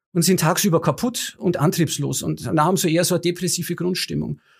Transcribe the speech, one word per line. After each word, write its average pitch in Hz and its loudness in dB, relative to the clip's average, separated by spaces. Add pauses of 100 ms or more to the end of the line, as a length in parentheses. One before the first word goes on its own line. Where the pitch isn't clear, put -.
(120)
und 170 2
sind 185 4
tagsüber 170 2
kaputt - -2
und 175 0
antriebslos 139 0
und 156 -4
haben 165 2
so 180 0
eher 170 2
so 180 0
eine 160 -2
depressive 175 -2
Grundstimmung. 165 -4 (180)